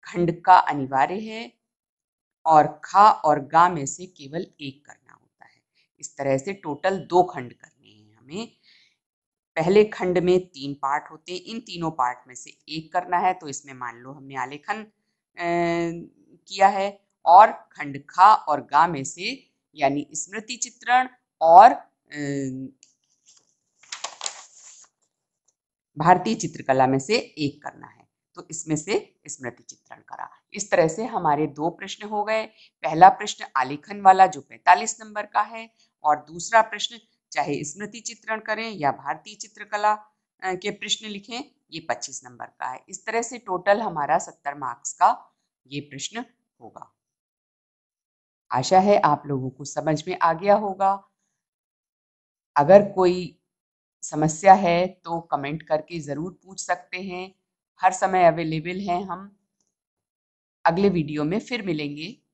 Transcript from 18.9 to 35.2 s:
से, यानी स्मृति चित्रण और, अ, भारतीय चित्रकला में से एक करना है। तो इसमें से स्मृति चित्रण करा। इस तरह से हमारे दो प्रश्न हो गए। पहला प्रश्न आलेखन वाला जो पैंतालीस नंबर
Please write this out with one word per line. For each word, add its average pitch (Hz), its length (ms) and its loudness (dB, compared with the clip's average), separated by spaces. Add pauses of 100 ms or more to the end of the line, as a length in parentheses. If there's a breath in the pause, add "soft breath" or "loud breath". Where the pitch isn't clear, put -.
से, 202 480 -12 (240)
यानी 143 360 -2
स्मृति 214 440 -12
चित्रण 254 540 -2 (320)
और, 175 300 12 (420)
अ, 139 360 -6 (3500)
भारतीय 180 380 2
चित्रकला 131 520 -2
में 135 120 0
से 208 180 -2
एक - 460 -8
करना - 240 -18
है। - 180 -20 (280)
तो 175 180 -18
इसमें 160 240 -6
से 214 520 -8
स्मृति 123 360 -14
चित्रण - 380 -20
करा। - 280 -16 (240)
इस 208 180 -8
तरह 175 160 4
से 220 180 -6
हमारे 160 420 -2
दो 147 220 -6
प्रश्न 196 380 -14
हो 208 160 -4
गए। 220 220 -4 (360 soft breath)
पहला 160 280 6
प्रश्न - 360 -8 (100)
आलेखन 147 460 -6
वाला 190 260 6
जो 147 140 -6
पैंतालीस 180 600 0
नंबर 208 240 -12